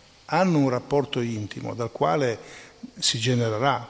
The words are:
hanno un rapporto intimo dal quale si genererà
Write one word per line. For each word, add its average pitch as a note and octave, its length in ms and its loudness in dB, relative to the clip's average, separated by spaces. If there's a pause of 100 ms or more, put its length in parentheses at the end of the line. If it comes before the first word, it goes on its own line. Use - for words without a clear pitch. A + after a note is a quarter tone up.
(260)
hanno F3 320 4
un C#3 100 4
rapporto B2+ 540 0
intimo A2 520 -6
dal A2+ 160 -4
quale D3+ 480 0 (640)
si - 180 0
genererà A#2+ 720 0